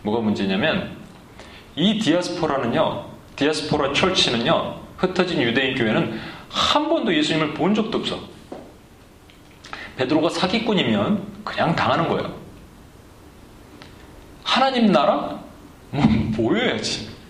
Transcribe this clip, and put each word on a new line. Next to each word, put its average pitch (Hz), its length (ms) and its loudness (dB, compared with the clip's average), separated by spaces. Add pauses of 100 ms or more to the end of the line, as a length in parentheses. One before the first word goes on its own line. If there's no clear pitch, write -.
뭐가 107 180 0
문제냐면 101 800 0 (720)
이 190 220 2
디아스포라 160 580 0 (100)
철치는요, 131 400 0 (300)
디아스포라 147 580 0
처치는요, 143 800 2 (220)
흩어진 175 440 0
유대인 131 340 2
교회는 120 440 0 (320)
한 - 360 0
번도 247 280 2
예수님을 151 400 0
본 170 180 2
적도 214 240 0
없어. - 220 -4 (1800)
베드로가 151 320 2
사기꾼이면 160 920 0 (200)
그냥 - 320 0
당하는 143 340 0
거예요. - 220 -2 (2000)
하나님 240 480 4
나라? 160 480 4 (520)
뭐, 139 120 0 (320)
보여야지. 113 760 0 (200)